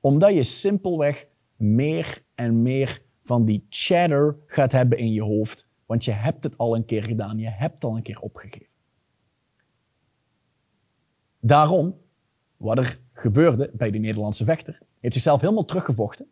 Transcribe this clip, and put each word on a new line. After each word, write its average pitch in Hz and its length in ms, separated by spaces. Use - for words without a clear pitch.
Omdat 151 320
je 160 100
simpelweg 175 840
meer 139 680
en 117 280
meer 131 400
van 120 220
die 107 240
chatter 151 680
gaat 135 260
hebben 123 260
in 113 140
je 107 100
hoofd, 107 460
want 113 180
je 123 60
hebt 110 340
het 131 140
al 117 180
een 117 80
keer 110 180
gedaan, 107 360
je 113 120
hebt 120 340
al 113 120
een 113 60
keer 110 180
opgegeven. - 460
Daarom, 151 560
wat 110 220
er 123 220
gebeurde 131 640
bij 110 160
die 107 100
Nederlandse 107 440
vechter, 160 340
heeft 120 140
zichzelf 143 260
helemaal 208 240
teruggevochten 117 680